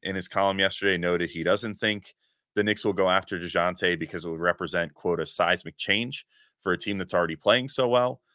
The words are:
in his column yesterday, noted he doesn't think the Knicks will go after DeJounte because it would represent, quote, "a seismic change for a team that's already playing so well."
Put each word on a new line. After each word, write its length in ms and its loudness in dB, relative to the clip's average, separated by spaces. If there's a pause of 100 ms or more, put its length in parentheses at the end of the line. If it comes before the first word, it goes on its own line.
in 120 -4
his 120 -6
column 320 2
yesterday, 380 2
noted 320 0
he 140 -8
doesn't 320 0
think 380 -4 (420)
the 80 2
Knicks 220 0
will 80 2
go 160 4
after 300 0
DeJounte 580 0
because 280 -8
it 40 -6
would 100 -6
represent, 540 -2
quote, 260 -2
"a 60 -2
seismic 520 -2
change 480 -2 (340)
for 140 0
a 40 0
team 200 -4
that's 160 -6
already 220 2
playing 340 2
so 180 0
well." 340 2 (140)